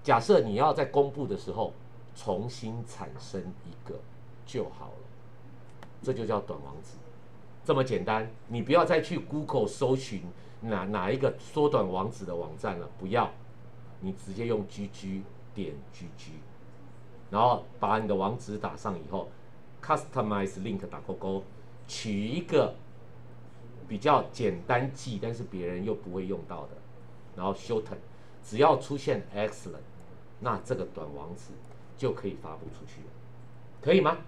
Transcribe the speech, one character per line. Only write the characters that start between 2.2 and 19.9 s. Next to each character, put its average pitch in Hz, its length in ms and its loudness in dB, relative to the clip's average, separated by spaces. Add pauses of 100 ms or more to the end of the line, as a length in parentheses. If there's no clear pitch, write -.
新 113 380 -6
产 - 220 -8 (100)
生 - 220 -6
一 - 460 -10
个 - 120 -8 (460)
就 113 180 -2
好 - 240 -8
了， - 1000 -12 (140)
这 131 120 0
就 113 120 -2
叫 104 140 2
短 87 240 -4
网 69 180 -10
址， - 100 -12 (760)
这 151 100 6
么 135 80 6
简 98 220 2
单。 110 260 2 (160)
你 117 140 0
不 131 100 2
要 170 140 10
再 165 160 6
去 180 180 -2
Google 143 480 2
搜 131 260 4
寻 104 300 -2 (380)
哪， 101 240 0
哪 101 260 2
一 131 60 4
个 135 200 2
缩 147 300 2
短 127 180 6
网 92 240 2
址 104 140 -8
的 87 100 -4
网 85 240 -2
站 98 220 -2
了， 82 180 -6
不 95 100 -6
要， 110 220 4 (680)
你 95 140 -4
直 95 200 -10
接 117 140 -2
用 104 220 2
G 101 180 -6
G 95 360 -6 (300)
点 78 220 -4 (160)
G 87 160 -10 (100)
G， - 140 -12 (1000)
然 104 120 4
后 120 240 6 (120)
把 107 220 4
你 110 80 0
的 101 80 4
网 101 240 2
址 104 180 -6
打 90 200 -4
上 95 200 -2
以 78 140 -8
后， 87 180 -2 (540)
Customize 107 760 2